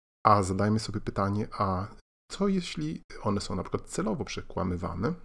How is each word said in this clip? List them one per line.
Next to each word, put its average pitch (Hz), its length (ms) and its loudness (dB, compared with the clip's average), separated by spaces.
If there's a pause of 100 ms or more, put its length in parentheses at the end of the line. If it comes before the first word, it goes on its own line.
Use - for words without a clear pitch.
(260)
A 104 180 8
zadajmy 101 360 4
sobie 107 220 -4
pytanie, 104 460 0 (100)
a 92 300 0 (440)
co 202 160 0
jeśli 170 540 -2 (220)
one 104 180 0
są - 140 -4
na 90 80 -2
przykład - 260 -6
celowo 180 360 -2
przekłamywane? 90 880 -2 (120)